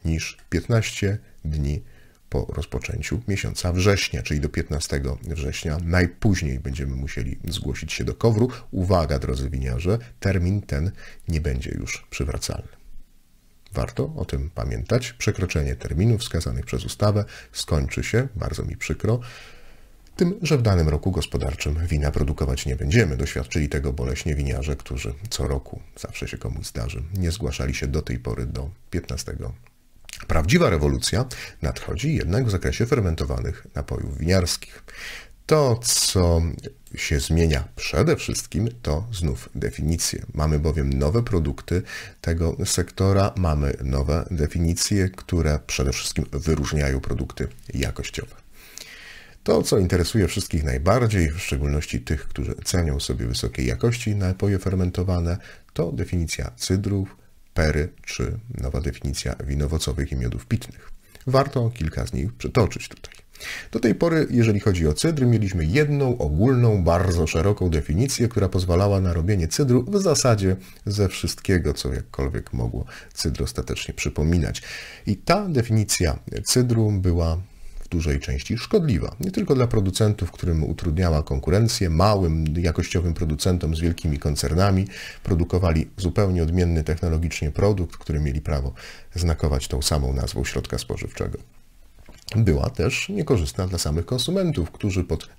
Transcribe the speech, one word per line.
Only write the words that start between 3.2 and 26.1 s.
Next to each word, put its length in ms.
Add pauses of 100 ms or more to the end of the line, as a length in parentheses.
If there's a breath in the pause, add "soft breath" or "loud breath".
miesiąca 460
września, 500
czyli 160
do 100
piętnastego 720
września 640
najpóźniej 760
będziemy 360
musieli 440 (100)
zgłosić 440
się 100
do 120
kowru. 340 (220 loud breath)
Uwaga, 480
drodzy 300
winiarze, 480 (220 loud breath)
termin 420
ten 300 (360 loud breath)
nie 140
będzie 300
już 380
przywracalny. 680 (920)
Warto 420
o 100
tym 240
pamiętać. 640
Przekroczenie 640
terminów 460
wskazanych 440
przez 200
ustawę 400 (260 loud breath)
skończy 520
się, 320
bardzo 280
mi 140
przykro, 420 (960 loud breath)
tym, 260
że 160
w 40
danym 280
roku 220
gospodarczym 760
wina 240
produkować 540
nie 100
będziemy. 420
Doświadczyli 520
tego 240
boleśnie 420
winiarze, 400
którzy 380 (160)
co 180
roku, 340 (180)
zawsze 280